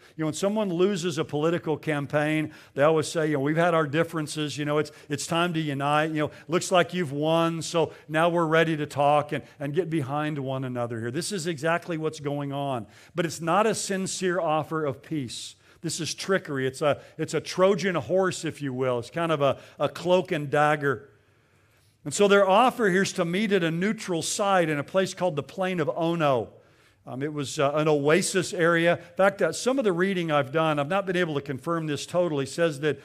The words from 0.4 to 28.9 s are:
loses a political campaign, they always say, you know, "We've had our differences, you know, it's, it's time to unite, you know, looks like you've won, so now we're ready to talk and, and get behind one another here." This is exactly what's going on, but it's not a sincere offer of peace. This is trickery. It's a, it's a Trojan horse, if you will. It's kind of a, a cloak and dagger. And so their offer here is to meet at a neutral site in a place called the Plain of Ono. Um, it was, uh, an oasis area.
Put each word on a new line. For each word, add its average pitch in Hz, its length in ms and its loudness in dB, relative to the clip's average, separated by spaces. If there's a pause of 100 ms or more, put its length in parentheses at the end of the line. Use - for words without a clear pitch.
loses 180 440 0
a 156 80 -2
political 160 500 0
campaign, 151 800 -2 (220)
they 135 80 4
always 156 260 4
say, 156 180 0
you 156 60 0
know, 139 80 0
"We've 151 160 0
had 170 160 4
our 160 120 4
differences, 151 720 -4
you 151 60 -6
know, 147 140 0
it's, 151 140 -2 (180)
it's 143 180 -4
time 175 260 0
to 160 60 0
unite, 147 520 0
you 151 100 -2
know, 147 100 -2 (160)
looks 170 240 0
like 175 220 4
you've 180 180 -2
won, 165 500 0
so 156 300 0 (160)
now 156 220 2
we're 170 180 2
ready 160 300 4
to 147 80 -4
talk 143 480 2
and, 135 100 -6 (160)
and 143 140 -6
get 165 160 0
behind 151 500 -2
one 131 240 -4
another 120 380 -4
here." 117 100 -4
This 170 220 -6
is 170 120 -6
exactly 165 520 -2
what's 156 240 -6
going 143 320 -6
on, 139 340 -4 (260)
but 175 120 -2
it's 147 160 -8
not 180 260 2
a 208 80 0
sincere 185 640 -4
offer 156 460 -2
of 131 180 -6
peace. - 520 -8 (260)
This 165 180 -6
is 156 160 -4
trickery. 165 500 -2
It's 131 160 -4
a, 147 180 2 (200)
it's 156 160 -4
a 156 40 0
Trojan 185 540 2
horse, 170 500 0
if 147 200 -6
you 135 100 -4
will. 127 240 0
It's 117 140 -8
kind 165 200 -2
of 147 120 2
a, 131 160 2 (200)
a 147 80 2
cloak 180 440 0
and 147 180 -4
dagger. 147 580 2 (960)
And 151 80 -8
so 202 160 4
their 202 220 6
offer 226 400 4
here 190 140 4
is 180 100 -2
to 185 100 -2
meet 185 280 0
at 190 120 4
a 165 60 0
neutral 180 540 -2
site 196 460 2
in 151 100 0
a 139 40 -4
place 185 300 0
called 180 220 -2
the 143 80 -2
Plain 185 360 -4
of 143 160 0
Ono. 151 540 0 (560)
Um, 127 160 -10
it 151 100 -4
was, 147 280 -6
uh, 143 160 2
an 151 120 2
oasis 156 640 2
area. 170 420 4